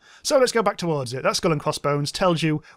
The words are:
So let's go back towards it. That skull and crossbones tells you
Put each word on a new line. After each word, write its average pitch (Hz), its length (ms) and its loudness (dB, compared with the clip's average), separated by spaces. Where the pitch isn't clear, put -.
So 294 160 2
let's 247 140 4
go 233 100 2
back 202 160 0
towards 143 340 -2
it. 131 100 -6
That 196 140 0
skull 175 160 0
and 147 80 0
crossbones 147 500 -2
tells 175 320 0
you 151 200 0